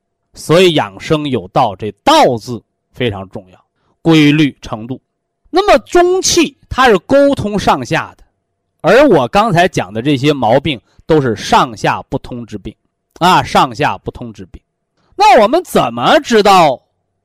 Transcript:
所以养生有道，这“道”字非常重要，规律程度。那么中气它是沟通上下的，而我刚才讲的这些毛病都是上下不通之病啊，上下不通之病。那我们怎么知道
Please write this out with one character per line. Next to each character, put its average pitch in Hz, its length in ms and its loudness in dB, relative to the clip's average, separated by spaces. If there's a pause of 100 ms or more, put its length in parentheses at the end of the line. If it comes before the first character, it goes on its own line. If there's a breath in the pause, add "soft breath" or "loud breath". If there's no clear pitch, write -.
(340)
所 165 280 0
以 180 120 4
养 104 260 -4
生 151 300 -4
有 107 180 -4
道， 117 280 -2
这 104 160 -10 (120)
“道” 254 340 2
字 113 240 -12 (300)
非 123 180 -4
常 98 200 -10
重 - 220 -20
要， - 140 -20 (360)
规 156 300 4
律 147 300 0
程 113 240 -12
度。 127 160 -12 (480)
那 392 180 0
么 320 120 4
中 359 420 0
气 - 340 -2 (140)
它 262 180 0
是 208 120 2
沟 277 340 2
通 208 240 -6
上 170 260 -2
下 131 320 -6
的， - 80 -20 (580)
而 247 260 4
我 147 220 2
刚 208 220 0
才 175 160 2
讲 101 240 -6
的 110 120 -6
这 147 120 0
些 139 160 0
毛 127 280 0
病 143 200 -6 (280)
都 156 120 2
是 123 160 -2
上 151 400 -2
下 110 280 -4
不 - 160 -8
通 120 260 -14
之 107 140 -18
病 104 140 -16 (440)
啊， 165 240 2
上 151 320 -2
下 110 240 -4
不 - 140 -12
通 120 200 -16
之 95 140 -20
病。 - 160 -20 (540)
那 370 260 4
我 202 60 2
们 330 160 -2
怎 135 280 -2
么 143 280 0
知 226 240 0
道 175 360 2 (460)